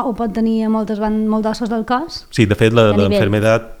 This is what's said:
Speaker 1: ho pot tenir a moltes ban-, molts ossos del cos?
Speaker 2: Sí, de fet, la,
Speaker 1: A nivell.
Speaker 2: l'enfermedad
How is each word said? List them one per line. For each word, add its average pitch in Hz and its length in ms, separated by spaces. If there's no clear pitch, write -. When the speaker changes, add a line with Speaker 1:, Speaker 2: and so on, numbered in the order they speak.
Speaker 1:
ho 233 80
pot 226 160
tenir 226 320
a 220 60
moltes 214 340
ban-, 214 240
molts 214 240
ossos 220 180
del 226 140
cos? 262 480
Speaker 2:
Sí, 120 140
de 101 100
fet, 113 160
la, 113 180
Speaker 1:
A 104 40
nivell. 101 180
Speaker 2:
l'enfermedad 104 680